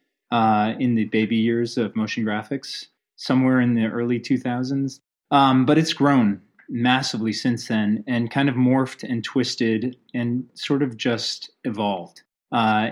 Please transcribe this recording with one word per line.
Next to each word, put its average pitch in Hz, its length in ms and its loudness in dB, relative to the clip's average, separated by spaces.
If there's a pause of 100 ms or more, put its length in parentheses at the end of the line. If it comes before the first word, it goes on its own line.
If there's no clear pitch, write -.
(320)
uh, 110 480 2
in 123 160 2
the 110 100 2
baby 110 300 0
years 117 420 0
of 107 180 -2
motion 110 300 -2
graphics, 110 600 -6 (280)
somewhere 131 460 2
in 120 140 2
the 113 100 2
early 120 340 -2
two 127 200 0
thousands. 131 600 -4 (300)
Um, 135 360 4
but 147 120 4
it's 160 160 2
grown 127 480 4 (280)
massively 123 640 0
since 120 340 -2
then 107 400 0
and 120 240 -2
kind 139 180 0
of 123 60 -2
morphed 127 520 0
and 117 160 -4
twisted 120 760 -2 (160)
and 120 320 -4 (100)
sort 143 260 -2
of 123 160 -4
just - 540 -4 (140)
evolved, 104 580 -6 (280)
uh, 110 400 2